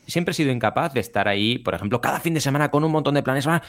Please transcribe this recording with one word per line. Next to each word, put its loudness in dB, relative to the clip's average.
siempre -2
he -6
sido 2
incapaz 0
de 0
estar 0
ahí, 2
por -2
ejemplo, -2
cada 0
fin -2
de 0
semana 0
con 2
un 2
montón 2
de 2
planes. 0
"Ah, 2